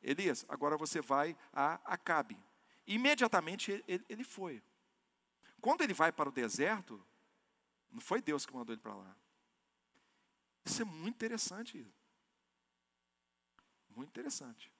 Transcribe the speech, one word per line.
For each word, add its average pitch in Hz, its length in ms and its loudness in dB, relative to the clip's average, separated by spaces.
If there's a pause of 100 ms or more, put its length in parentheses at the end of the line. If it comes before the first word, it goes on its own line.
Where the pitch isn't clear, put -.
Elias, 147 480 0
agora 143 280 0
você 156 240 -2
vai 147 360 2 (160)
a 143 220 2 (100)
Acabe." 151 540 0 (480)
Imediatamente 214 880 4
ele, 202 160 -4
ele, 185 200 -2
ele 226 160 -8
foi. 165 380 -8 (960)
Quando - 220 4
ele 226 100 4
vai 165 200 6
para 143 160 0
o 139 40 -6
deserto, 127 720 0 (880)
não 117 100 -10
foi 214 220 0
Deus 147 240 0
que 135 80 -16
mandou 120 180 -8
ele 110 80 -10
pra 107 140 -10
lá. 95 220 -16 (1500)
Isso - 180 -2
é - 20 0
muito 180 320 -6
interessante. 220 720 -4 (2000)
Muito 127 200 -14
interessante. - 720 -8